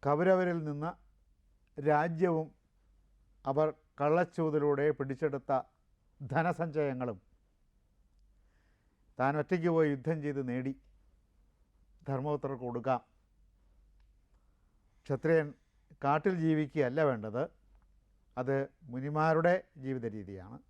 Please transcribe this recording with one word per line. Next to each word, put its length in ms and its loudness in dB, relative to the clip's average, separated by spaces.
കൗരവരിൽ 600 4
നിന്ന് 240 -6
രാജ്യവും 580 2
അവർ 220 2
കള്ളച്ചൂതിലൂടെ 880 2
പിടിച്ചെടുത്ത 540 -4
ധനസഞ്ചയങ്ങളും 880 -2
താൻ 220 2
ഒറ്റയ്ക്ക് 340 0
പോയി 180 4
യുദ്ധം 300 -4
ചെയ്ത് 260 -4
നേടി 240 -4
ധർമ്മപുത്രർക്ക് 600 -4
കൊടുക്കാം. 340 -2
ക്ഷത്രിയൻ 420 2
കാട്ടിൽ 300 2
ജീവിക്കുകയല്ല 560 2
വേണ്ടത്, 340 -2
അത് 180 -2
മുനിമാരുടെ 600 2
ജീവിത 220 -6
രീതിയാണ്. 420 -12